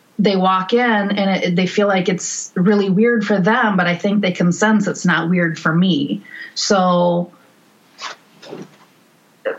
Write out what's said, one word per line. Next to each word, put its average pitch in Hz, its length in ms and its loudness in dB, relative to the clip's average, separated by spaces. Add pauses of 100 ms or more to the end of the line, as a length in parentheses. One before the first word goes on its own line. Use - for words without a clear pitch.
(180)
they 202 200 0
walk 185 340 0
in 240 100 4
and 202 600 0
it, 180 140 -2
they 185 100 2
feel 202 200 0
like 190 200 0
it's - 480 -6
really 196 340 2
weird 214 380 2
for 208 100 2
them, 214 380 0
but 180 100 0
I 175 120 -2
think 208 240 0
they 190 100 0
can 180 220 0
sense 214 340 2
it's - 180 -4
not 165 240 0
weird 170 300 0
for 160 160 -2
me. 165 460 0 (320)
So 175 800 0 (2250)